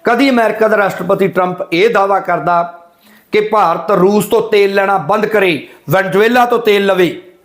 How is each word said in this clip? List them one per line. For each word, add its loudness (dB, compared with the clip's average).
ਕਦੀ 0
ਅਮਰੀਕਾ 0
ਦਾ 2
ਰਾਸ਼ਟਰਪਤੀ -2
ਟਰੰਪ -4
ਇਹ 2
ਦਾਅਵਾ 0
ਕਰਦਾ -2
ਕਿ 0
ਭਾਰਤ 0
ਰੂਸ 2
ਤੋਂ 0
ਤੇਲ 0
ਲੈਣਾ 0
ਬੰਦ -2
ਕਰੇ, -2
ਵੈਨਜ਼ੂਏਲਾ 2
ਤੋਂ 0
ਤੇਲ 0
ਲਵੇ। 2